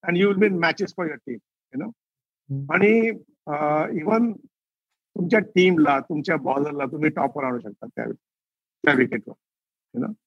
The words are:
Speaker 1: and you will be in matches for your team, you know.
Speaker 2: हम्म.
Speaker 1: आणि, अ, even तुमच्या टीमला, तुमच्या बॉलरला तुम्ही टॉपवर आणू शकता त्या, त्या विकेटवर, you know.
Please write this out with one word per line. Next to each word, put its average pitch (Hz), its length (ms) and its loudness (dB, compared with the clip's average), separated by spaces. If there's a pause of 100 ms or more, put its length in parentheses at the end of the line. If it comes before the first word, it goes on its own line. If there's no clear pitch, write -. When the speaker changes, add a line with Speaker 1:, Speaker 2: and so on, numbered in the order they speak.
Speaker 1:
and 175 100 0
you 190 100 4
will 196 140 0
be 214 60 6
in 196 100 0
matches 165 320 0
for 180 180 -6
your 147 120 -8 (100)
team, 113 100 -10 (360)
you 131 60 -6
know. 220 120 -8 (580)
Speaker 2:
हम्म. 139 220 -6
Speaker 1:
आणि, 220 380 4 (360)
अ, 151 420 -2
even 220 440 0 (840)
तुमच्या 190 240 2
टीमला, 170 600 4
तुमच्या 151 360 -4
बॉलरला 143 480 -2
तुम्ही 151 260 -2
टॉपवर 143 340 -4
आणू 123 140 -2
शकता 107 280 -14
त्या, 117 180 -8 (800)
त्या 147 100 4
विकेटवर, 123 400 -2 (600)
you 123 100 -4
know. 214 100 -10 (100)